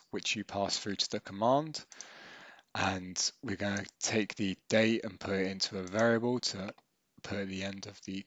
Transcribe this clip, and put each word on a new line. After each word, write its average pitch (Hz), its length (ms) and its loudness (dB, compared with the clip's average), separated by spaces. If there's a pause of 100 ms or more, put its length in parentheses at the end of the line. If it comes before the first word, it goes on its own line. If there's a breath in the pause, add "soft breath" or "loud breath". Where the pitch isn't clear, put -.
(120)
which - 240 -2
you 104 80 -4
pass 98 340 0
through 98 200 -4
to - 120 0
the 104 120 -2
command, 131 640 2 (920 loud breath)
and 92 560 0 (100)
we're 104 140 -2
gonna 101 300 -2 (160)
take 107 340 0
the 95 220 0 (100)
date 110 380 6
and 98 140 -8
put 98 140 -2
it 95 140 2
into 95 320 -2
a 95 40 -4
variable 117 580 4
to - 320 -4 (500)
put 101 160 -4
at 98 80 -2
the 95 160 -4
end 98 240 -6
of 101 160 -14
the 98 240 -6